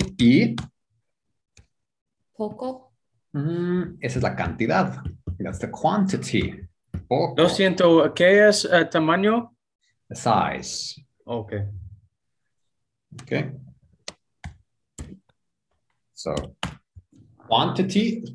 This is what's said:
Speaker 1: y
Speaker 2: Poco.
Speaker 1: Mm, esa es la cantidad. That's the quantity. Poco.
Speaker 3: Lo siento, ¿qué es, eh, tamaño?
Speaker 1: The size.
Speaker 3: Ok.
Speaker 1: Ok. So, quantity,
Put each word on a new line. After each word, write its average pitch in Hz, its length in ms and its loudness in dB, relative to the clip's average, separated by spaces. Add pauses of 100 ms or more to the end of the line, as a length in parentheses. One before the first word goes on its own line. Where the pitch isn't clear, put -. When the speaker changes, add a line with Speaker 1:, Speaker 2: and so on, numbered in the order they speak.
(180)
Speaker 1:
y 143 380 4 (1800)
Speaker 2:
Poco. 254 560 -10 (400)
Speaker 1:
Mm, 170 680 -4
esa - 180 -4
es 90 40 -2
la 98 140 -2
cantidad. 87 640 -2 (360)
That's - 220 -8
the 110 100 -8
quantity. 180 840 -2 (540)
Poco. 147 340 0
Speaker 3:
Lo 175 60 6
siento, 170 680 4
¿qué 202 340 8
es, 208 220 2
eh, 170 160 6
tamaño? 190 680 0 (540)
Speaker 1:
The - 80 -14
size. 80 920 -4 (180)
Speaker 3:
Ok. 110 280 -8 (1700)
Speaker 1:
Ok. - 100 -12 (2750)
So, 76 200 -8 (1120)
quantity, 185 760 -2 (120)